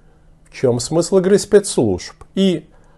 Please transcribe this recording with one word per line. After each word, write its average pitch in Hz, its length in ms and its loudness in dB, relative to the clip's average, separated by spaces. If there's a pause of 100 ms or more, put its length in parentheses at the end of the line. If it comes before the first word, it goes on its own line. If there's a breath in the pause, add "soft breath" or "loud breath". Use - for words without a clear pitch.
(440)
В - 80 -20
чем 123 280 0
смысл 170 380 0
игры 190 200 4
спецслужб? 156 840 -2 (100)
И 190 340 -2 (300 soft breath)